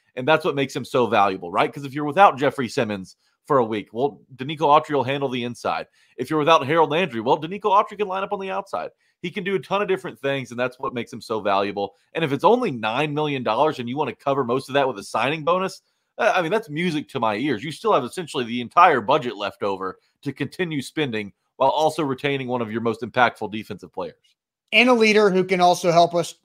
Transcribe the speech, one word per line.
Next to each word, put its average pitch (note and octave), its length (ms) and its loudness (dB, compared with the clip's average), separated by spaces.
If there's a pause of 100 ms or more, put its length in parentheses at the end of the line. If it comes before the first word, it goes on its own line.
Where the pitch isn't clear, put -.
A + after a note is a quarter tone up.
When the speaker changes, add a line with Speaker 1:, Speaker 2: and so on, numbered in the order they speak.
(160)
Speaker 1:
And B2+ 120 -6
that's D3+ 160 2
what D3+ 120 -2
makes C#3 200 -4
him B2 80 -6
so B2 220 0
valuable, G2 440 2
right? A#2+ 220 0
'Cause C#3+ 120 -12
if C3 100 -12
you're D3+ 100 -6
without D3 320 6
Jeffrey B2+ 320 0
Simmons G#2 480 -4 (300)
for D3 120 4
a A#2+ 60 4
week, G#2+ 280 -4
well, C3 280 -4 (140)
Denico C#3+ 280 -8
Autry D3+ 320 6
will C3 100 2
handle C#3 240 -2
the B2 160 -4
inside. F#2 420 -4 (300)
If B2 120 -6
you're D#3 120 0
without D3 260 6
Harold D#3 240 4
Landry, D3+ 300 -2
well, C#3 180 2
Denico F#3 280 -6
Autry G#3 300 2
can G3+ 120 -4
line F#3+ 160 -4
up G3 80 -6
on F#3+ 80 -6
the F#3+ 100 -8
outside. F#3+ 400 -6 (320)
He F3 80 -6
can G3+ 140 -8
do G3 100 -2
a F3+ 60 0
ton G3 200 -2
of G3+ 80 -4
different F3+ 300 -4
things, C#3 320 -4
and A#2+ 80 -12
that's B2+ 200 -2
what C3 140 -6
makes A#2+ 200 -8
him A2+ 80 -14
so A2 200 -4
valuable. G2+ 540 0 (200)
And E3 100 -2
if C#3 80 -2
it's C#3 120 -4
only A3+ 280 4
nine B2 420 -2
million D3 300 -2
dollars B2+ 340 0
and A#2+ 100 -8
you B2+ 80 -6
wanna C#3 180 -4
cover C#3 280 -2
most B2+ 260 -2
of C3 60 -14
that C#3 140 2
with A2 100 -6
a F#2+ 60 -12
signing C#3 400 -2
bonus, F#3 380 -2 (360)
uh, A3 160 2
I F3+ 80 2
mean, D#3+ 80 -2
that's A3+ 180 -2
music D3+ 420 -2
to B2+ 100 -6
my A2 160 0
ears. A#2+ 260 -2
You D#3 80 -8
still G#3 220 -2
have C#3+ 120 2
essentially C#3 400 -6
the A#2 160 -6
entire D3+ 400 4
budget B2 360 0
left G2+ 260 -6
over F#2+ 360 -4 (240)
to C#3 100 -8
continue D#3 500 -6
spending A2 500 -6 (240)
while C3+ 140 2
also D3+ 320 0
retaining C3+ 460 -4
one B2 120 -2
of G#2+ 120 -6
your A2+ 80 -2
most A2+ 220 -2
impactful A2+ 500 -2
defensive G2+ 400 -12
players. - 440 -12 (360)
Speaker 2:
And A#3 160 4
a B3+ 40 6
leader G#3+ 380 4
who F#3 140 2
can F#3 160 0
also F3+ 300 4
help E3+ 240 4
us E3+ 200 -2 (100)